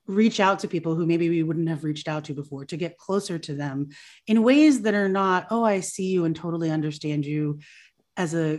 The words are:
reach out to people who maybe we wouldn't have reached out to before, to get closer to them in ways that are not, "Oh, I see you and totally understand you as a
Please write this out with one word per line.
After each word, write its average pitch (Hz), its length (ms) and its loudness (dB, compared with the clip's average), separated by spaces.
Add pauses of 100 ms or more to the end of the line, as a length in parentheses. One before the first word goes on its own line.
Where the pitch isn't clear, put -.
reach 214 340 2
out 190 200 4
to 208 80 -6
people 165 260 -4
who 170 120 -2
maybe 170 220 2
we 170 140 0
wouldn't 160 260 -2
have 156 160 -6
reached 151 240 -6
out 151 160 -6
to 147 100 -10
before, 139 300 -10
to 165 120 -10
get 170 220 -8
closer 190 400 -4
to 156 160 -10
them 143 340 -6 (380)
in 220 160 4
ways 269 400 6
that 208 120 2
are 202 140 2
not, 190 420 2
"Oh, 233 120 0
I 202 180 2
see 185 260 -6
you 185 180 2
and 165 100 0
totally 165 360 -4
understand 151 540 -2
you 147 360 -4 (560)
as 170 180 -2
a 156 240 0